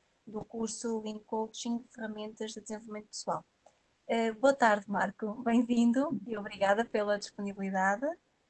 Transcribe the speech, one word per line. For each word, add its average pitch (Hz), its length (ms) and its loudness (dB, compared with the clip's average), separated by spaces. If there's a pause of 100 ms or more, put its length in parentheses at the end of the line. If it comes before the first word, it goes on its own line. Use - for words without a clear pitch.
(280)
do 214 160 -10
curso 226 600 -6
Lean 214 160 -8
Coaching, 226 640 -6 (100)
Ferramentas 214 560 -8
de 220 100 -12
Desenvolvimento 214 460 -10
Pessoal. - 380 -6 (640)
Eh, 226 240 2
boa 254 200 4
tarde, 214 360 4
Marco. 202 460 -2
Bem-vindo 240 920 4
e 226 100 -6
obrigada 202 480 2
pela 208 320 0
disponibilidade. 202 880 -2 (460)